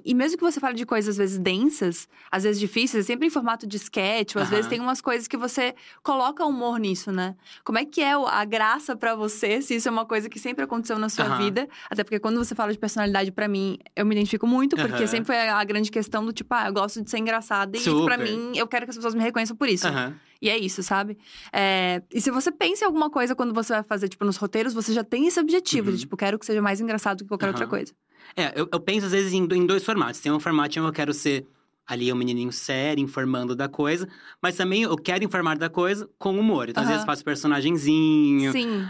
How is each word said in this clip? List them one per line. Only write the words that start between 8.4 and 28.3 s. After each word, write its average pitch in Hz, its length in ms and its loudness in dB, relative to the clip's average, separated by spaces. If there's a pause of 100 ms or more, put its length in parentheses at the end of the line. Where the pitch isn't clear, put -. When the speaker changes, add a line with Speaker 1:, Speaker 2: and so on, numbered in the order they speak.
Speaker 1:
graça 226 500 0
pra 226 200 0
você, 214 440 0
se 269 140 -2
isso 233 140 0
é 240 40 0
uma 226 140 0
coisa 220 240 -2
que 220 80 -14
sempre 247 260 -4
aconteceu 233 360 -2
na 214 100 -2
sua - 160 -2
Speaker 2:
Aham. - 200 0
Speaker 1:
vida? 214 220 -2 (220)
Até 208 140 0
porque 208 160 -2
quando 220 180 0
você 233 160 -2
fala 214 180 -2
de 214 60 -4
personalidade, 202 540 0
pra 214 160 -2
mim, 196 320 -2 (160)
eu 208 100 0
me 214 80 4
identifico 208 320 2
muito, 262 300 4
porque 269 220 0
Speaker 2:
Aham. 226 100 2
Speaker 1:
sempre 226 180 -2
foi 247 140 0
a, 220 180 2
a 208 60 2
grande 208 260 0
questão 214 340 -2
do 226 80 -4
tipo, - 220 -8
"Ah, 220 140 2
eu 196 60 -2
gosto 208 280 -2
de 208 80 -10
ser 233 80 -4
engraçada", 220 580 -2
e 240 60 -4
pra 180 100 2
Speaker 2:
Super. 160 280 4
Speaker 1:
mim, 233 360 -4
eu 233 120 0
quero 240 180 -2
que 254 60 -10
as 240 60 -10
pessoas 226 180 -2
me 226 80 2
reconheçam 226 340 -2
por 277 100 0
isso. 180 200 2
Speaker 2:
Aham. 135 260 -2 (300)
Speaker 1:
E 214 60 2
é 220 80 2
isso, 190 240 -4
sabe? 202 380 -2 (340)
É... 185 480 2 (100)
e 233 80 -2
se 262 120 2
você 262 200 2
pensa 370 320 0
em 415 40 4
alguma 311 240 2
coisa 254 240 0
quando 240 180 -2
você 226 200 -2
vai 214 100 0
fazer, 202 260 -2
tipo, 202 160 -4
nos 196 120 0
roteiros, 226 360 -2
você 220 180 -2
já 220 120 0
tem 247 240 0
esse 349 120 2
objetivo 311 520 2
Speaker 2:
Uhum. 190 40 0
Speaker 1:
de, 185 60 -2
tipo, 180 160 -10
"Quero 202 220 0
que - 80 -12
seja 214 160 2
mais 202 180 0
engraçado 214 420 -2
que 196 40 -16
qualquer 196 220 -4
outra - 160 -2
Speaker 2:
Aham. - 40 -6
Speaker 1:
coisa." - 240 -4 (420)